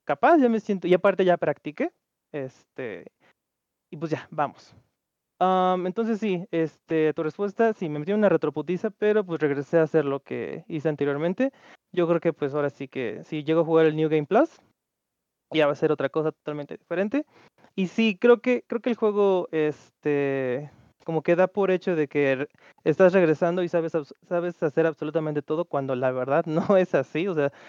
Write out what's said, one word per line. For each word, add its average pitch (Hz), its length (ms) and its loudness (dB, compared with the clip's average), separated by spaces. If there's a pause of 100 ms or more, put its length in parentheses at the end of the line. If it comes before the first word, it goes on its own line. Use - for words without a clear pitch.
capaz, 269 340 2
ya 247 120 4
me 220 100 0
siento", 190 260 -4
y 175 60 4
aparte 185 320 4
ya 175 140 4
practiqué, 156 540 -4 (400)
este, 131 760 -12 (840)
y 175 60 -14
pues 151 140 -8
ya, - 200 -6
vamos. 147 440 -6 (680)
Am, 185 440 2
entonces 220 340 -2
sí, 190 300 -4
este, 160 640 0
tu 165 80 -4
respuesta, 202 500 -2
sí, 170 160 -6
me 151 100 -6
metí 160 140 -6
en 214 60 0
una 208 100 4
retroputiza, 160 600 -2
pero 208 340 0
pues 165 160 -6
regresé 143 380 0
a 160 60 6
hacer 156 200 2
lo 139 160 -4
que 120 480 -10
hice 156 220 -4
anteriormente. 151 640 -2 (400)
Yo 175 140 0
creo 170 140 2
que 165 140 -2
pues 143 200 -6
ahora 143 140 -2
sí 139 200 -12
que 120 360 -8
si 151 180 -8
llego 160 200 2
a - 20 0
jugar 160 220 4
el 156 100 0
New 156 140 0
Game 151 160 0
Plus, 269 240 2 (1000)
ya 156 160 2
va 143 60 2
a 139 40 -6
ser 156 140 0
otra 143 200 -2
cosa 156 200 -4
totalmente 151 460 -10
diferente. 208 480 -4 (500)
Y 190 120 -2
sí, 220 340 0
creo 240 220 4
que, 247 240 0
creo 226 160 -6
que 254 80 -2
el 220 60 -2
juego, 202 540 2
este, 143 1200 -2 (340)
como 160 180 -4
que 175 120 2
da 180 140 4
por 190 220 -2
hecho 180 260 -2
de 151 100 0
que 135 300 0
re-, 139 120 -6 (360)
estás 175 280 6
regresando 175 500 2
y 170 60 -2
sabes 165 260 -2
abs-, 151 200 -6 (140)
sabes 175 340 -4
hacer 160 240 2
absolutamente 151 560 -4
todo, 156 220 -4
cuando 135 320 -4
la 127 160 0
verdad 135 320 0 (100)
<laughs> 175 160 0
no 196 60 6
es 185 180 2
así, 156 320 -2
o 185 80 -4
sea, 143 160 0 (180)